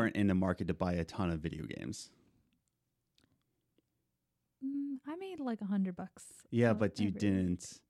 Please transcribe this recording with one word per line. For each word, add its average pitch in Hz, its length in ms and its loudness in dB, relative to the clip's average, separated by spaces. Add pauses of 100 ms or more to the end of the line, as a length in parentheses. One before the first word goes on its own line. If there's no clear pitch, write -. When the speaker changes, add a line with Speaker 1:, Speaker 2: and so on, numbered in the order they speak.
Speaker 1:
weren't 113 140 2
in 101 120 4
the 92 80 6
market 92 320 2
to 85 80 0
buy 90 180 0
a 85 100 0
ton 87 280 -2
of 82 100 -2
video - 240 -6
games. - 460 -10 (2500)
Speaker 2:
Mm, 277 340 -4 (100)
I 311 80 -8
made, 370 240 -10
like, 240 220 -4
a 208 40 -6
hundred 190 300 0
bucks - 300 -14 (260)
Speaker 1:
Yeah, 117 200 6
Speaker 2:
a-, 107 40 4
Speaker 1:
but 107 240 0
you 104 100 2
Speaker 2:
every 92 100 -4
Speaker 1:
didn't, 92 600 0 (100)